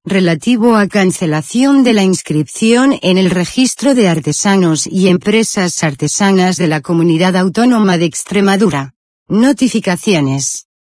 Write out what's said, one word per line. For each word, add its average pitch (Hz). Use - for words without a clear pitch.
relativo 196
a 202
cancelación 202
de 240
la 208
inscripción 220
en 185
el 185
Registro 233
de 226
Artesanos 165
y 190
Empresas 196
Artesanas 180
de 151
la 156
Comunidad 170
Autónoma 196
de 170
Extremadura. 190
Notificaciones. 185